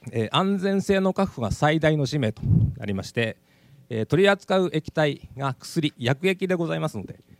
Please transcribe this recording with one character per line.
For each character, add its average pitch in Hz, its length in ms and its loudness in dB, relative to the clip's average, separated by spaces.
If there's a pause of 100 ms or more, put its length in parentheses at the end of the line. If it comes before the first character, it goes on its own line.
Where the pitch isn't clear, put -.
(120)
え 117 140 -2
ー、 104 60 -4
安 190 280 0
全 196 220 0
性 196 200 2
の 190 100 2
確 196 220 -2
保 131 80 -10
が 117 100 -2
最 156 280 2
大 156 180 2
の 143 80 0
使 147 140 -2
命 117 120 0
と - 100 -12 (360)
な - 80 -12
り 101 80 -4
ま 95 100 -4
し - 80 -14
て、 113 240 -2 (540)
え 110 140 -4
ー、 - 20 -4
取 165 180 2
り 196 60 6
扱 190 300 2
う 180 120 2
液 156 200 -4
体 151 440 -2
が 135 180 -4
薬、 - 440 -4
薬 135 300 0
液 190 200 0
で 185 80 0
ご 165 120 -2
ざ 160 80 -2
い 160 40 -4
ま 160 80 -2
す 113 100 -10
の 90 80 -8
で、 - 140 -14 (200)